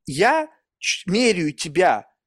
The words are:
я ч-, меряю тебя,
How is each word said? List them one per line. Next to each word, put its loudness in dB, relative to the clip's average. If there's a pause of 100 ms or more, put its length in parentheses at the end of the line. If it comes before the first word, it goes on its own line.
я 0 (300)
ч-, -8
меряю 0
тебя, 0 (180)